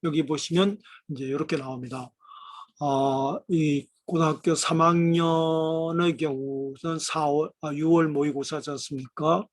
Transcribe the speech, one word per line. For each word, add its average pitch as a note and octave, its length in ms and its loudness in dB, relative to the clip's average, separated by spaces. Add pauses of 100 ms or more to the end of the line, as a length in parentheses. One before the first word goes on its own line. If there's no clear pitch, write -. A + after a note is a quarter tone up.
여기 D#3 220 0
보시면 E3+ 520 0 (320)
이제 C3+ 160 -8
이렇게 D3+ 320 -4
나옵니다. B2+ 540 -10 (680)
어, C#3 680 0
이 D3+ 400 2 (180)
고등학교 D#3+ 480 2
삼 D#3+ 280 2
학년의 E3 1400 2
경우는 C#3 840 -4
사월, D3+ 500 0 (120)
아, D3+ 120 -6
유월 D#3+ 360 4
모의고사지 C#3+ 600 -2
않습니까? D3 840 -2